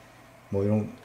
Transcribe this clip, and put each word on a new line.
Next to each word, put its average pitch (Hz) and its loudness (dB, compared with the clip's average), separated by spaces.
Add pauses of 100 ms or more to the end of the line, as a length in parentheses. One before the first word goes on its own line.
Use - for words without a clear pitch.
(500)
뭐 98 0
이런 107 0 (120)